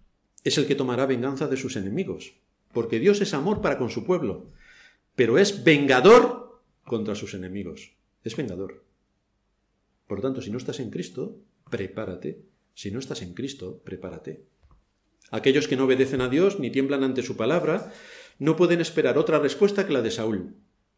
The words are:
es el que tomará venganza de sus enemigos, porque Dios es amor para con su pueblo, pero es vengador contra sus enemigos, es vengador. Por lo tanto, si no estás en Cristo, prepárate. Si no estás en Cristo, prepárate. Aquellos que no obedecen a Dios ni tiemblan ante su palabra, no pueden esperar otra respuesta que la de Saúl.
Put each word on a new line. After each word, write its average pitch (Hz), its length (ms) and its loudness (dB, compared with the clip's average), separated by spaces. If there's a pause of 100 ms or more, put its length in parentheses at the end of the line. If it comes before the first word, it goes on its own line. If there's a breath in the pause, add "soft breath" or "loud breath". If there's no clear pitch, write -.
(440)
es - 140 0
el 143 80 2
que 143 100 2
tomará 127 300 0
venganza 135 420 -2
de 131 100 -2
sus 131 180 -6
enemigos, 104 600 -6 (380)
porque 117 260 -2
Dios 202 220 4
es 190 120 -2
amor 156 280 -2
para 147 160 0
con 120 120 -2
su 117 140 -6
pueblo, 131 440 -2 (680 soft breath)
pero 120 220 4
es 196 260 2
vengador 147 1000 6 (240)
contra 107 300 -4
sus 101 180 -10
enemigos, 92 600 -12 (300)
es 110 120 -8
vengador. 98 480 -8 (1200)
Por 98 120 -8
lo - 20 -10
tanto, 127 200 -6
si 104 100 -10
no 113 60 -6
estás - 220 -10
en 120 100 -8
Cristo, - 500 -10 (300)
prepárate. 95 720 -8 (320)
Si - 180 -10
no 110 80 -8
estás 135 220 -10
en 87 120 -12
Cristo, 101 500 -12
prepárate. 85 640 -14 (840)
Aquellos 135 360 2
que 143 80 0
no 131 100 2
obedecen 131 360 2
a 127 80 0
Dios 185 300 2
ni 127 100 -4
tiemblan 135 340 0
ante 127 180 -2
su - 160 -6
palabra, 156 540 0 (480 loud breath)
no 156 160 2
pueden 170 260 4
esperar 135 360 2
otra 156 220 4
respuesta 196 460 2
que 160 80 -2
la 127 80 2
de 110 100 0
Saúl. 107 440 -4 (420)